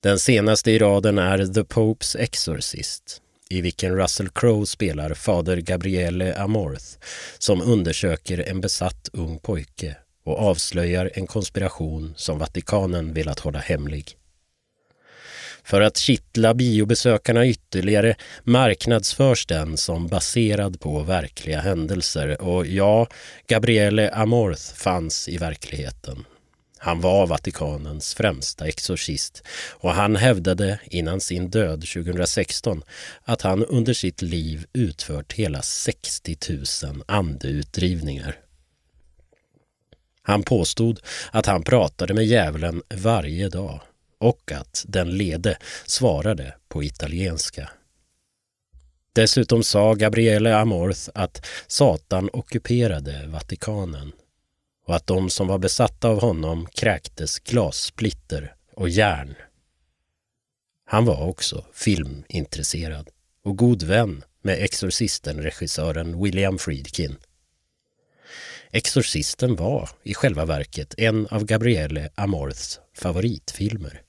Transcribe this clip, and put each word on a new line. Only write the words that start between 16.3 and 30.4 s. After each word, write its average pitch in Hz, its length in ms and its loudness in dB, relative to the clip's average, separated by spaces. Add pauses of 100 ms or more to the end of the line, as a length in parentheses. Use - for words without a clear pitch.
biobesökarna 117 920 4
ytterligare 107 680 2 (280)
marknadsförs 120 1000 4
den 78 320 -2
som 85 300 -2
baserad 101 720 0
på 76 200 -4
verkliga 78 600 -2
händelser. 80 840 -2
Och 90 260 0
ja, 101 400 4 (400)
Gabriele 107 640 4
Amorth 110 640 0
fanns 90 560 -2
i 87 80 -6
verkligheten. 71 880 -8 (520)
Han 85 240 -2
var 92 260 6
Vatikanens 76 840 -4
främsta 78 540 -2
exorcist - 760 -6 (260)
och 87 240 -2
han 104 220 2
hävdade 98 720 2